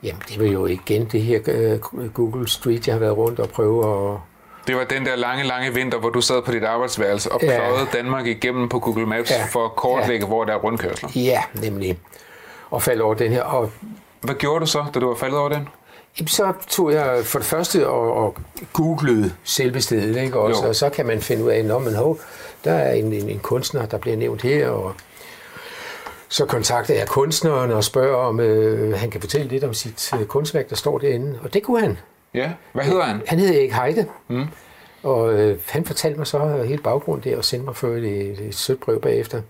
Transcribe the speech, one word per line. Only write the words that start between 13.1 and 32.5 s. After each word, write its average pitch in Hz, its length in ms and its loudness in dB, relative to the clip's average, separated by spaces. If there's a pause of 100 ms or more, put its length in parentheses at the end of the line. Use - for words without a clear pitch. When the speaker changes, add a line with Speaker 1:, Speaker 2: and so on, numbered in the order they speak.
Speaker 1:
den 113 180 2
her. 123 100 2
Og 123 280 0 (500)
Speaker 2:
Hvad 135 140 -4
gjorde 147 260 0
du 160 60 0
så, 151 180 0 (100)
da 127 60 2
du 127 80 2
var 120 60 0
faldet 135 240 -2
over 143 100 2
den? 147 200 -2 (500)
Speaker 1:
Jamen, 160 100 -4
så 196 240 2 (160)
tog 160 240 2
jeg 131 320 2
for 127 140 -2
det 113 80 -2
første 160 420 2
og, 117 240 2
og 110 240 0 (360)
googlede 143 600 2 (120)
selve 131 360 0
stedet, 113 420 0
ikke? 127 160 -2
Og 107 120 4
Speaker 2:
Jo. 117 40 2
Speaker 1:
så, 107 180 2
så 139 180 2
kan 143 160 -2
man 110 140 0
finde 113 240 0
ud 120 60 4
af, 110 140 2
"Nå, 110 140 0
men 120 160 0
hov, 139 240 2 (460)
der 156 80 2
er 143 200 2
en, 110 200 2
en, 104 160 -4
en 98 100 -4
kunstner, 120 480 -2
der 110 120 -6
bliver 113 180 -2
nævnt 117 260 -2
her," 135 260 2
og 98 260 -4 (1300)
så - 180 0
kontakter 117 480 0
jeg 107 140 0
kunstneren 139 600 2
og 110 140 2
spørger, 131 320 2
om, 120 240 2
øh, 110 580 2
han 113 120 -2
kan - 100 -8
fortælle 135 280 -2
lidt 135 160 -2
om 117 100 -2
sit, - 460 -6
øh, 104 60 0
kunstværk, 151 440 0
der 110 60 -6
står 147 220 0
derinde. 131 440 0
Og - 120 -8
det 202 80 2
kunne 233 180 2
han. 123 180 0 (360)
Speaker 2:
Ja, 135 160 -2 (220)